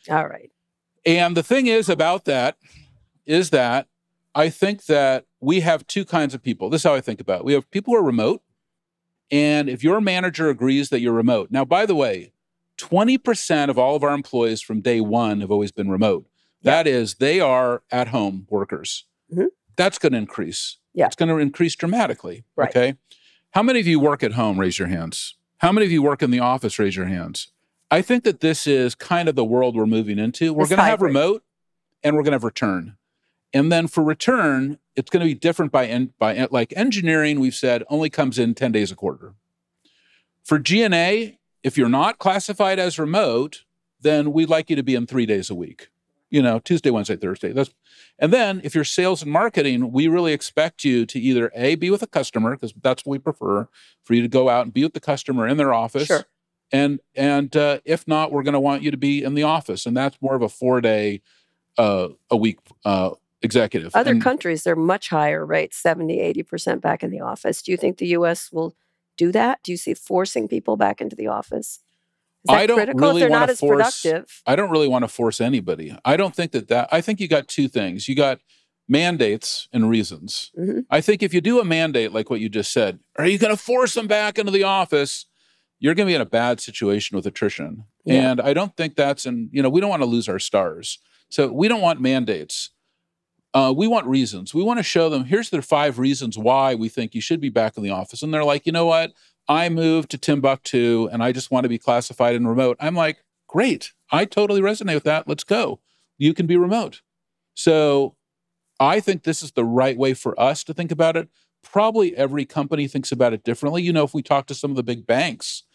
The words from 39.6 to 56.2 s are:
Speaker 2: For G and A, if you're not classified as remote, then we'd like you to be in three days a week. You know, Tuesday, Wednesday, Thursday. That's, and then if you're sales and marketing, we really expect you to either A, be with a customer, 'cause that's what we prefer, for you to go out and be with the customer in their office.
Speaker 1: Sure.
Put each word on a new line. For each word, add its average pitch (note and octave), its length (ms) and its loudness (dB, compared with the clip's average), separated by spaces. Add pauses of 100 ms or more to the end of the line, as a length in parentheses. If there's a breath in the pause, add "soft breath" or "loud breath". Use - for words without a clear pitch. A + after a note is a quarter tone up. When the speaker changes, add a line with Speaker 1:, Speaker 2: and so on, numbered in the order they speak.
Speaker 2:
For D3+ 160 2
G F#3 240 2
and G3+ 100 2
A, G3+ 460 0 (240)
if C3+ 140 -2
you're A#2+ 120 4
not D3+ 300 2
classified F#3+ 600 0
as F3+ 200 -2
remote, D3+ 640 0 (380)
then D3 320 2
we'd D#3+ 160 2
like D#3+ 200 2
you D3+ 60 -2
to C#3 80 0
be B2+ 120 0
in A#2+ 120 -2
three B2+ 180 0
days G2+ 240 -2
a G2 60 -8
week. E2+ 320 -12 (440)
You D3 120 4
know, A2+ 160 2
Tuesday, D#3 320 0
Wednesday, G#2 240 -2
Thursday. F#2+ 380 -6
That's, C3+ 180 -2 (480 soft breath)
and D#3+ 120 0
then G3+ 320 2
if C#3+ 120 -6
you're D#3 80 2
sales F#3 400 0
and D3 80 -6
marketing, C#3+ 600 0
we C#3 160 2
really E3 240 2
expect - 520 -2
you A#2+ 240 2
to C3+ 120 -8
either A#2+ 360 0
A, B2+ 180 0
be E3+ 160 -2
with G3+ 140 0
a A3 40 -4
customer, A#2+ 480 -2
'cause A#2 160 -10 (120)
that's B2+ 200 0
what C#3 100 -6
we C#3 40 -2
prefer, A2 500 -4 (360 soft breath)
for A#2+ 100 0
you A#2+ 80 6
to A#2+ 60 0
go C3 200 4
out A#2+ 180 2
and A#2 80 -10
be C3 100 2
with D#3+ 100 -2
the D#3+ 60 -12
customer C3 480 -2
in C#3 100 0
their C#3 160 2
office. A#2+ 320 -2
Speaker 1:
Sure. D3+ 200 0 (460)